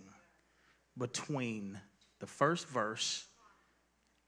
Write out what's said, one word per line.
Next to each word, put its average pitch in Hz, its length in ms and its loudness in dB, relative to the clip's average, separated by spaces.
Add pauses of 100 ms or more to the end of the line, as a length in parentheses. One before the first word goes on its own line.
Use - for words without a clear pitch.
(960)
between 117 800 -2 (420)
the - 80 -8
first 165 420 4
verse 113 560 0 (1040)